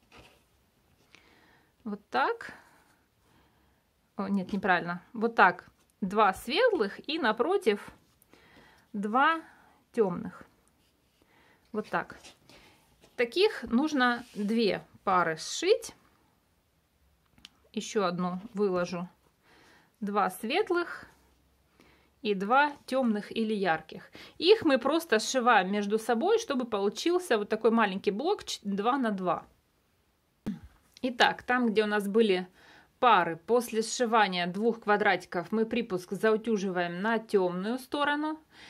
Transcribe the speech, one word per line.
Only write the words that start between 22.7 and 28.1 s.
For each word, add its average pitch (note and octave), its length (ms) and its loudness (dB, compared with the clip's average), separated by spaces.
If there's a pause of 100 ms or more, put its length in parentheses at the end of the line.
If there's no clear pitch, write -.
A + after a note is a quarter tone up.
темных A#3 500 0
или A3 180 -2
ярких. F3+ 580 -2 (260)
Их A4 260 4
мы C4+ 140 4
просто C#4 420 2
сшиваем A3+ 520 2
между G#3 260 0
собой, B3+ 420 2
чтобы B3+ 260 -4
получился A#3 720 0
вот G#3 120 -4
такой A3+ 220 2
маленький G3+ 400 0